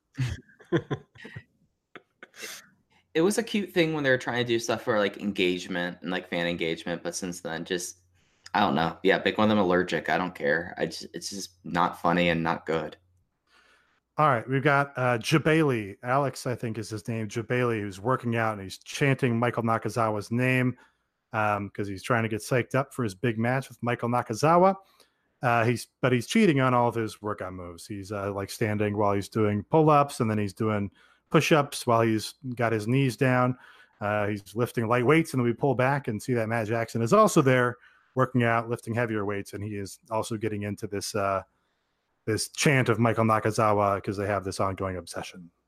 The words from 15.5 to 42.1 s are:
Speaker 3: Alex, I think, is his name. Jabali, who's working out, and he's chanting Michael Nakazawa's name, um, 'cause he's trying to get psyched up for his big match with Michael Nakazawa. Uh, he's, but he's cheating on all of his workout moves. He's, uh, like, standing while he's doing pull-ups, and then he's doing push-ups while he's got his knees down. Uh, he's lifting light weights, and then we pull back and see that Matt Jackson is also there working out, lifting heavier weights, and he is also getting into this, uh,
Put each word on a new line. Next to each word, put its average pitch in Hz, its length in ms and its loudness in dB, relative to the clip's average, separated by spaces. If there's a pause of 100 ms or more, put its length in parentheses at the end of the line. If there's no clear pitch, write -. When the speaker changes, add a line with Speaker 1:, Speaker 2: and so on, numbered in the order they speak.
Speaker 3:
Alex, 131 420 -2
I 123 120 -4
think, 113 200 -6
is 107 140 -8
his 107 160 -10
name. 113 220 -6
Jabali, 117 520 -2
who's 98 200 -8
working 120 340 -2
out, 110 200 0
and 98 80 -10
he's 95 160 -12
chanting 135 600 0
Michael 120 240 0
Nakazawa's 113 720 -2
name, 127 440 2 (560)
um, 104 380 0
'cause 104 160 -8
he's 98 160 -10
trying 117 220 0
to 113 40 0
get 107 120 -4
psyched - 340 -2
up 135 180 -2
for 127 120 -4
his 98 100 -4
big 113 240 -2
match 123 300 -2
with - 120 -20
Michael 120 280 -4
Nakazawa. 151 640 4 (680)
Uh, 117 240 2
he's, 117 220 -2 (160)
but 127 100 4
he's 120 140 0
cheating 175 340 4
on 131 140 4
all 120 140 4
of 110 80 -4
his 110 260 -6
workout 101 300 -8
moves. 87 340 -14
He's, 98 240 -12
uh, 101 220 -4
like, 98 180 -6
standing 104 460 0
while 101 160 2
he's 98 160 -2
doing 104 340 0
pull-ups, 151 560 4
and 117 100 0
then 107 100 0
he's 101 160 -4
doing 107 360 -2 (400)
push-ups - 540 2
while 117 180 4
he's 110 320 0 (200)
got 113 160 0
his 107 160 -2
knees 131 300 2
down. 127 420 2 (420)
Uh, 104 280 0
he's 104 260 -8
lifting 117 320 -2
light 123 180 2
weights, 156 280 4
and 131 80 0
then 120 40 2
we 120 80 2
pull 135 220 0
back 135 320 0
and 107 160 -4
see 131 120 -4
that 110 140 -2
Matt 113 200 -2
Jackson 117 340 -2
is 117 100 2
also 208 300 6
there 127 340 4 (380)
working 127 300 2
out, 117 260 0
lifting 117 240 -6
heavier 110 300 -2
weights, 101 280 -6
and 101 120 -8
he 107 100 -8
is 98 240 -10 (140)
also 110 240 -4
getting 104 260 -4
into 101 240 -6
this, 101 300 -6
uh, 98 260 0 (840)